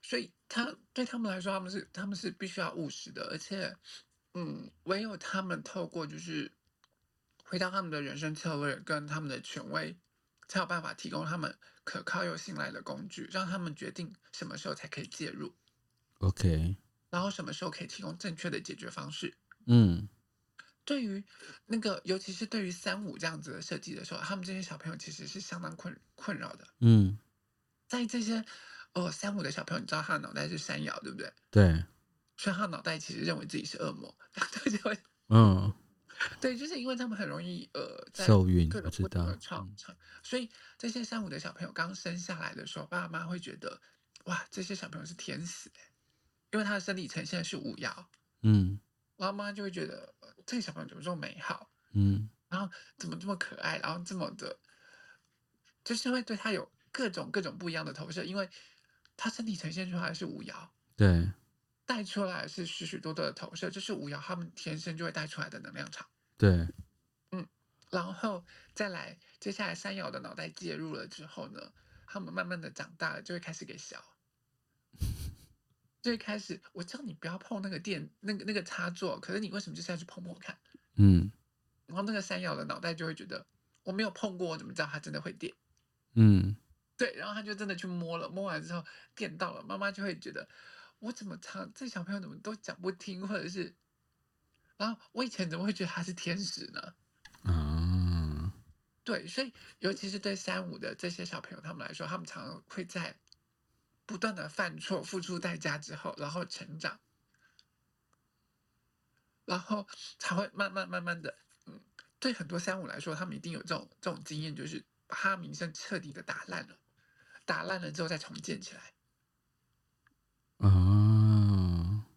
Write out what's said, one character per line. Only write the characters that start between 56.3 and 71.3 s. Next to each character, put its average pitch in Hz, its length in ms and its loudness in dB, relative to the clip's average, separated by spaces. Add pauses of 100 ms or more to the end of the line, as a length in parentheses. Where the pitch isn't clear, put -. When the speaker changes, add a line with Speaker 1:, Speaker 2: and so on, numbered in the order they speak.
Speaker 1:
他 220 160 -2
有 - 180 -2 (220)
各 254 180 0
种， 147 220 -6
各 202 100 0
种 - 160 -6
不 175 120 -4
一 160 40 -4
样 160 120 -2
的 143 80 -6
投 151 180 -8
射， 165 120 -4
因 180 120 -6
为 190 140 -2 (640)
他 - 140 -2
身 226 160 -6
体 214 100 -2
呈 160 160 -6
现 180 200 -4
出 175 60 -2
来 170 160 -2
是 165 120 -4
五 - 180 -8
爻。 - 260 -12 (280)
Speaker 2:
对。 90 320 10 (560)
Speaker 1:
带 240 180 0
出 202 200 -2
来 180 240 -4
是 170 200 -6
许 - 180 -8
许 180 140 -6
多 160 140 -6
多 156 120 -2
的 143 80 -2
投 - 220 -10
射， 170 140 -4
这 190 120 -10
是 214 120 -4
五 143 180 -6
爻 143 100 -8
他 180 140 -6
们 170 200 -8
天 156 220 -6
生 160 180 -6
就 165 80 -6
会 165 80 -4
带 156 140 -4
出 151 160 -6
来 - 80 -4
的 110 100 -12
能 - 140 -12
量 - 160 -8
场。 - 180 -12 (300)
Speaker 2:
对。 87 300 10 (640)
Speaker 1:
嗯， 180 140 -4 (440)
然 180 240 -2
后 185 320 -4 (300)
再 208 140 -2
来， 175 280 -10 (220)
接 202 120 -6
下 202 140 -4
来 175 80 -4
三 196 220 -6
爻 185 160 -6
的 - 80 -6
脑 - 160 -10
袋 160 140 -8
介 160 260 -8
入 156 180 -6
了 - 140 -8
之 - 180 -14
后 - 220 -10